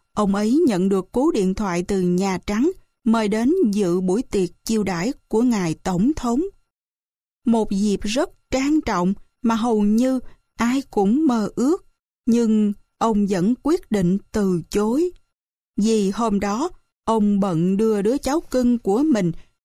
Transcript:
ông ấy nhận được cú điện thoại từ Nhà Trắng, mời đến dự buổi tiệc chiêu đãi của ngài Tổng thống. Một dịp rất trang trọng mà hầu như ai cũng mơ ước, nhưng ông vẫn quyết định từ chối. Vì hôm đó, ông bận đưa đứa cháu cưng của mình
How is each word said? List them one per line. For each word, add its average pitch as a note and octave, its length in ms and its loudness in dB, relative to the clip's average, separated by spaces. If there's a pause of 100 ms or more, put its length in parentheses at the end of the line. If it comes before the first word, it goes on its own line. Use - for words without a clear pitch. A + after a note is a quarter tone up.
(120)
ông G3 220 0
ấy A3 320 0
nhận F#3+ 220 2
được F#3+ 240 -2
cú C4+ 180 0
điện F#3+ 240 0
thoại F3+ 280 -4
từ F#3+ 180 -2
Nhà F3+ 460 0
Trắng, A3+ 240 0 (340)
mời A3 240 2
đến A3+ 240 0 (200)
dự F#3+ 280 0
buổi F#3 220 0
tiệc F#3 420 -4
chiêu A3 180 0
đãi F#3+ 300 -4 (160)
của A3 140 0
ngài G3 320 0
Tổng F#3+ 420 -2
thống. B3 260 -2 (1040)
Một A3+ 240 2
dịp G3 320 0
rất A#3 280 -2 (200)
trang C#4+ 360 0
trọng F#3+ 280 0 (280)
mà A3+ 120 0
hầu A3 280 0
như B3 380 2 (360)
ai B3 340 0
cũng A3 360 2
mơ A3+ 300 0
ước, D4 280 0 (420)
nhưng A3 460 2 (260)
ông G#3 280 0
vẫn G3 360 0
quyết E4 280 -2
định F#3+ 280 0 (140)
từ F#3+ 380 0
chối. A#3+ 400 0 (680)
Vì G#3 340 2
hôm G#3 300 -2
đó, G#3+ 300 -4 (340)
ông G#3 360 2
bận F#3 360 0
đưa G#3+ 260 0
đứa A#3 160 0
cháu C#4 220 -2
cưng B3 380 0
của G#3 240 0
mình G#3 300 2 (320)